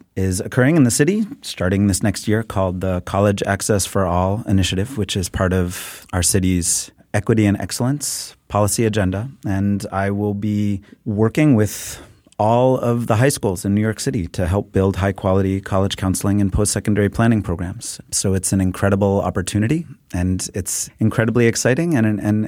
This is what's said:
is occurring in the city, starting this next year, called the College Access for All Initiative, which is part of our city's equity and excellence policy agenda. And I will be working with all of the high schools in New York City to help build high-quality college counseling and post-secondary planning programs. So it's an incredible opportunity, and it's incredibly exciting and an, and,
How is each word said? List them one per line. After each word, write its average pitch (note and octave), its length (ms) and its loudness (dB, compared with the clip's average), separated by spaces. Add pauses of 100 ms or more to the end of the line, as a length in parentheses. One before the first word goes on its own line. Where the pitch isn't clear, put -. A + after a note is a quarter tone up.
(160)
is F#2+ 240 -2
occurring B2+ 380 2
in D3 60 6
the A#2+ 60 4
city, G3 380 0 (160)
starting G2 420 0
this G2 160 2
next - 260 -2
year, G#2+ 140 2
called F#2+ 400 -2
the F#2 240 -2
College G2+ 400 2
Access G2+ 400 0
for G2 200 0
All F#2 420 0
Initiative, F#2+ 500 0
which G2+ 180 -4
is F#2+ 140 -4
part F#2 240 0
of - 580 -4
our F2+ 120 0
city's F#2 680 0 (240)
equity G#2+ 320 2
and G2 140 4
excellence - 760 -6 (120)
policy G#2 380 2
agenda. G#2 440 -2 (160)
And G2+ 460 0
I G2 180 -2
will G#2 240 -2
be G#2 480 -2 (240)
working A2+ 480 2
with - 480 0 (380)
all B2 380 4
of A#2+ 300 0
the A#2 80 2
high B2+ 140 4
schools G2+ 360 -2
in G2+ 80 0
New G#2 80 2
York G#2+ 180 -2
City G2+ 280 -2
to - 180 -4
help G2 260 0
build F#2+ 260 2
high-quality F#2+ 640 0
college F#2+ 380 -2
counseling G2 420 0
and G2 140 0
post-secondary G#2 560 0
planning A2+ 320 2
programs. F#2 580 -8 (120)
So F#2+ 240 0
it's F#2+ 180 -2
an G2 80 4
incredible G2 600 2
opportunity, G#2+ 640 -2 (260)
and F#2 400 -2
it's - 340 -6 (120)
incredibly A2+ 480 2
exciting C3 480 0
and A2+ 100 2
an, G#2+ 140 0
and, G#2+ 280 0